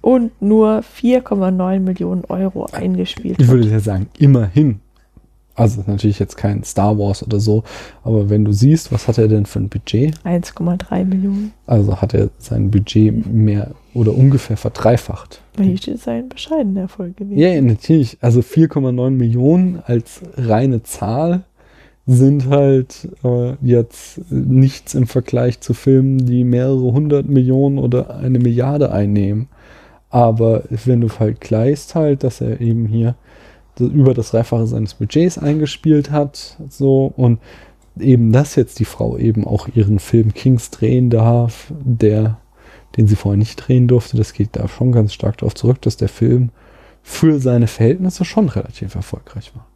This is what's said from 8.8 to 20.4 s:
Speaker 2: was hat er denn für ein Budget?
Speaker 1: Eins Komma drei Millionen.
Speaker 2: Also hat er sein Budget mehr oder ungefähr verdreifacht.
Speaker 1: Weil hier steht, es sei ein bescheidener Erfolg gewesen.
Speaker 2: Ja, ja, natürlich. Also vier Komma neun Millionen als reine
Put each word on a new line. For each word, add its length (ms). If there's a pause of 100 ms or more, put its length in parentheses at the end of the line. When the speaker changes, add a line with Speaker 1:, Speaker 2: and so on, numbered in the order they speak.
Speaker 2:
was 160
hat 100
er 120
denn 160
für 140
ein 100
Budget? 440 (120)
Speaker 1:
Eins 280
Komma 220
drei 300
Millionen. 480 (120)
Speaker 2:
Also 360
hat 120
er 160 (100)
sein 320
Budget 600
mehr 380 (220)
oder 220
ungefähr 420
verdreifacht. 840 (140)
Speaker 1:
Weil 120
hier 100
steht, 180
es 80
sei 160
ein 100
bescheidener 520
Erfolg 340
gewesen. 240
Speaker 2:
Ja, 100
ja, 120
natürlich. 580
Also 220
vier 260
Komma 240
neun 240
Millionen 720
als 360 (140)
reine 480